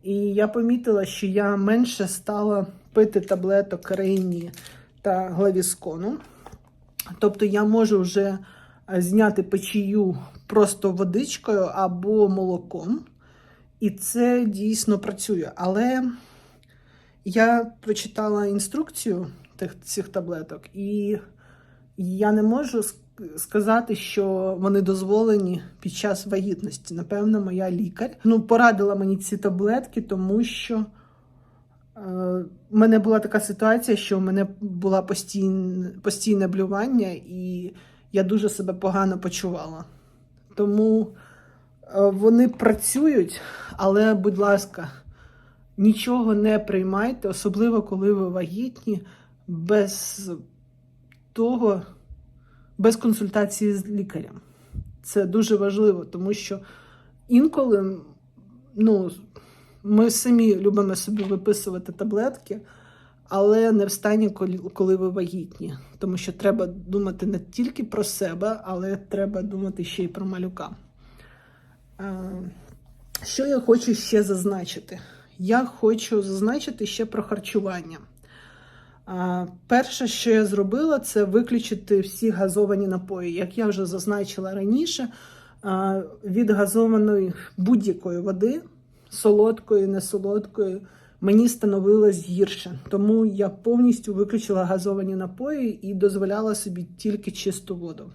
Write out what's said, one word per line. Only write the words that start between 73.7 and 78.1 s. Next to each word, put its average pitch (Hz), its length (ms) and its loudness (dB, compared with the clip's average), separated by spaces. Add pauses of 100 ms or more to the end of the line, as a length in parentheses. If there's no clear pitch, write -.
ще 214 280 0
зазначити? 185 760 -4 (420)
Я 233 240 2
хочу 226 560 0
зазначити 214 640 -4
ще 220 200 -4
про 220 180 -6
харчування. 185 720 -6 (1120)